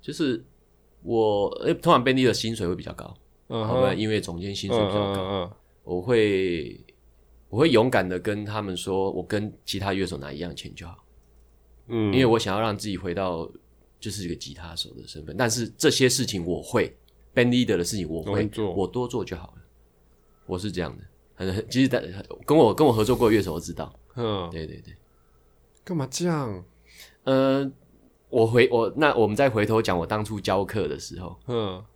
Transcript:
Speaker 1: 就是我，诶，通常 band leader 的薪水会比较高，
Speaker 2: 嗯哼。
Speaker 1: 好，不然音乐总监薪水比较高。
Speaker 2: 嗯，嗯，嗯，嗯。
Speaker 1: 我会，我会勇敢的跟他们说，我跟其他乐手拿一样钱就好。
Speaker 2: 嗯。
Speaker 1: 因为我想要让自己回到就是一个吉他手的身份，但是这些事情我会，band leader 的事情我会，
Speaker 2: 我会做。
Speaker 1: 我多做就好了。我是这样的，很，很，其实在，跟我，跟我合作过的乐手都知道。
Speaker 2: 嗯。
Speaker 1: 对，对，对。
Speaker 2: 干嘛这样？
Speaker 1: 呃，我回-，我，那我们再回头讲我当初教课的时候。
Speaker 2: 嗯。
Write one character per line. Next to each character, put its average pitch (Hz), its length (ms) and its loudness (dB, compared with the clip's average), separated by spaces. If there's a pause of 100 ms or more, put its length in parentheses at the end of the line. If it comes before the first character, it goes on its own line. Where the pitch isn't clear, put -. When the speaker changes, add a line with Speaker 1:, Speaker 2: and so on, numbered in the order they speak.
Speaker 1:
就 - 120 -12
是 147 300 -2 (600)
我， 107 460 2 (160)
诶， 160 100 2
通 165 180 2
常 127 120 4
band 131 100 4
leader 131 140 4
的 104 60 4
薪 113 200 -4
水 107 120 -4
会 90 80 0
比 90 100 -12
较 - 80 -12
高， - 220 -14 (340)
Speaker 2:
嗯 113 180 -4
哼。 - 20 -4
Speaker 1:
好， 123 120 2
不 131 60 4
然 95 120 0
音 107 100 0
乐 107 120 0
总 87 200 -10
监 101 140 -8
薪 98 160 -6
水 120 80 2
比 101 140 2
较 - 20 -4
高。 101 180 0
Speaker 2:
嗯， 98 40 -2
嗯， 95 120 -4
嗯， 98 160 -2
嗯。 92 80 -12 (300)
Speaker 1:
我 90 180 -4
会， 95 800 0 (680)
我 104 100 -4
会 165 120 4
勇 117 200 6
敢 98 180 0
的 92 100 -4
跟 104 260 -4
他 104 180 -6
们 95 140 -6
说， 95 340 -2
我 87 140 -6
跟 104 280 -4 (120)
其 - 140 -6
他 95 140 -2
乐 95 140 -2
手 85 120 -6
拿 69 140 -10
一 71 60 -12
样 82 160 -8
钱 - 200 -14
就 85 120 -16
好。 - 180 -20 (840)
Speaker 2:
嗯。 110 240 0
Speaker 1:
因 120 60 4
为 131 80 6
我 113 120 6
想 104 160 -2
要 104 60 -2
让 110 160 0
自 107 100 -10
己 101 100 -4
回 87 180 -6
到 87 360 -4 (480)
就 110 120 -10
是 98 140 -8
一 87 40 -6
个 85 60 -6
吉 - 180 -14
他 85 240 -16
手 - 140 -8
的 60 160 -18
身 78 180 -16
份， 78 120 -12
但 117 140 0
是 113 200 -2
这 - 200 2
些 - 160 4
事 123 200 2
情 90 180 -4
我 85 180 -2
会， 95 320 0 (400)
band 123 140 4
leader 120 300 2
的 87 40 0
事 95 140 -4
情 87 120 -4
我 80 140 -6
会， 98 80 -6
Speaker 2:
我 98 60 0
会 104 120 0
做。 104 260 -4
Speaker 1:
我 92 120 0
多 123 220 -4
做 120 160 -4
就 92 100 -8
好 - 220 -16
了。 - 60 -20 (840)
我 92 120 -4
是 101 120 -4
这 87 120 -4
样 67 160 -6
的， 92 60 -20 (300)
很， 92 200 -4
很， 110 160 -4
其 127 100 0
实 135 80 4
在， 131 160 -2 (400)
跟 147 120 4
我， 113 180 8
跟 151 120 4
我 131 60 6
合 110 100 4
作 113 140 4
过 117 140 4
的 110 40 6
乐 107 60 6
手 90 140 -4
都 82 60 -4
知 85 120 -10
道。 78 260 -12 (180)
Speaker 2:
嗯。 104 340 -4
Speaker 1:
对， 82 160 -8
对， - 120 -14
对。 - 160 -20 (880)
Speaker 2:
干 180 140 -6
嘛 135 140 -2
这 170 160 -4
样？ 127 380 -2 (600)
Speaker 1:
呃， 135 460 2 (580)
我 113 180 4
回-， 123 260 6
我， 113 240 2
那 147 180 4
我 110 120 4
们 104 100 0
再 135 120 4
回 107 160 2
头 110 160 4
讲 95 180 2
我 82 80 -2
当 107 180 -2
初 104 160 -8
教 98 240 2
课 95 240 -2
的 73 100 -6
时 85 220 -12
候。 87 260 -12
Speaker 2:
嗯。 104 380 -4 (120)